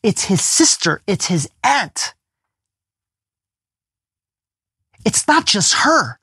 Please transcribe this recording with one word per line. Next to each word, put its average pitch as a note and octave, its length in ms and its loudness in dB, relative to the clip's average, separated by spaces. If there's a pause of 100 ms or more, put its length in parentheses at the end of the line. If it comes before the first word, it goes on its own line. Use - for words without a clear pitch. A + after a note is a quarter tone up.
It's - 240 0
his F#3+ 180 0
sister. - 640 0
It's G3 200 -2
his E3 220 -2 (140)
aunt. B3 500 -2 (3000)
It's - 220 0
not D#4 180 4
just - 280 0
her. B3+ 500 0